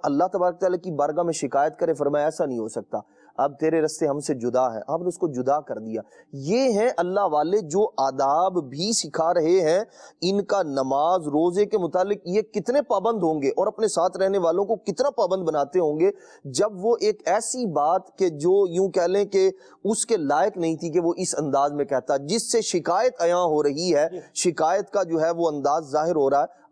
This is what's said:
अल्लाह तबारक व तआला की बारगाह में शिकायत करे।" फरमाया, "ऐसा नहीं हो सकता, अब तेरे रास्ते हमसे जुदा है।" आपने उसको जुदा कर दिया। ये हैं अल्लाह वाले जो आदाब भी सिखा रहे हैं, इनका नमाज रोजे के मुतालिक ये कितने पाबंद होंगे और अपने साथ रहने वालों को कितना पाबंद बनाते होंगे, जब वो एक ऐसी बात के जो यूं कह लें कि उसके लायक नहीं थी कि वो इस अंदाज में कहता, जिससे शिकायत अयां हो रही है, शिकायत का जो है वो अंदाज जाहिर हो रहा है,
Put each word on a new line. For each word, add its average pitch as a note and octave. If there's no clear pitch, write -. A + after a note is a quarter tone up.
अल्लाह D3+
तबारक F3+
व F3
तआला F3+
की F3
बारगाह D3+
में E3+
शिकायत D3
करे।" D#3+
फरमाया, D3
"ऐसा D#3+
नहीं B2+
हो A2
सकता, A2
अब C#3
तेरे D#3+
रास्ते D#3
हमसे C#3+
जुदा B2
है।" A2+
आपने E3
उसको F3
जुदा C3
कर A2
दिया। A2
ये G#3+
हैं A3
अल्लाह F#3
वाले D#3+
जो F3+
आदाब C#3+
भी D3+
सिखा D#3+
रहे F3
हैं, F3
इनका G3
नमाज D3
रोजे E3+
के G#3+
मुतालिक F#3
ये F#3+
कितने A#3+
पाबंद G#3+
होंगे D#3
और F#3
अपने G#3+
साथ F3
रहने F#3+
वालों F3
को G#3+
कितना A#3
पाबंद F#3+
बनाते D#3
होंगे, E3
जब C#3+
वो G#3
एक G#3
ऐसी A3+
बात E3
के F#3
जो F3+
यूं F#3
कह F3
लें G3
कि F#3+
उसके G#3+
लायक D#3+
नहीं E3
थी E3+
कि E3
वो E3+
इस F#3
अंदाज C#3+
में C#3+
कहता, C#3
जिससे G#3
शिकायत G3
अयां F3
हो D3+
रही D3
है, D#3+
शिकायत F3
का G3
जो E3
है D#3+
वो E3+
अंदाज D3
जाहिर D3+
हो C#3
रहा C#3
है, -